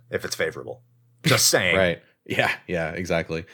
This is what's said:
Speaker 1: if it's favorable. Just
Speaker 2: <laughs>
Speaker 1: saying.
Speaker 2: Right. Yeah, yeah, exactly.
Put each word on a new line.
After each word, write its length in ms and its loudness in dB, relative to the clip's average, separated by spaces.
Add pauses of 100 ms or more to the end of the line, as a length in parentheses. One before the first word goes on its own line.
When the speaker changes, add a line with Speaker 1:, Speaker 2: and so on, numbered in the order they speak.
(100)
Speaker 1:
if 140 -4
it's 120 -8
favorable. 460 -6 (420)
Just 220 4
Speaker 2:
<laughs> 40 6
Speaker 1:
saying. 260 4
Speaker 2:
Right. 260 2 (240)
Yeah, 260 0 (160)
yeah, 220 -2
exactly. 640 -4